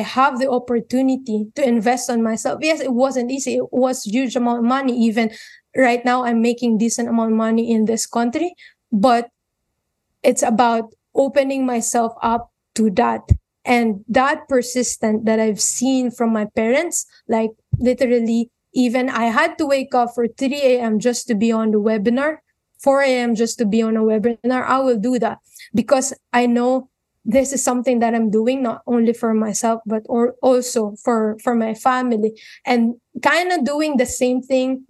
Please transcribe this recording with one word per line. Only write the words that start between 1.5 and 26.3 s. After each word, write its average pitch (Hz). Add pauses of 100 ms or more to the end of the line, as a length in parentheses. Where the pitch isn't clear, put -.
to 285
invest 233
on 233
myself. 220
Yes, 311
it 262
wasn't 254
easy. 262
It 247
was 254
huge 240
amount 240
of 233
money. 254
Even 226 (440)
right 240
now, 247
I'm 233
making 240
decent 233
amount 226
of 220
money 226
in 220
this 226
country, 302 (380)
but 240 (920)
it's 254
about 233 (220)
opening 269
myself 233
up 233 (240)
to 220
that 233 (420)
and 226
that 277
persistent 240
that 220
I've 214
seen 254
from 226
my 214
parents, 247 (220)
like, 226 (260)
literally, 233 (240)
even 254
I 226
had 302
to 320
wake 269
up 240
for 233
three 269
A 254
M 214
just 240
to 240
be 226
on 220
the 214
webinar, 240 (420)
four 277
A 262
M 240
just 226
to 240
be 220
on 220
a 220
webinar, 226
I 262
will 254
do 240
that - (340)
because 262 (200)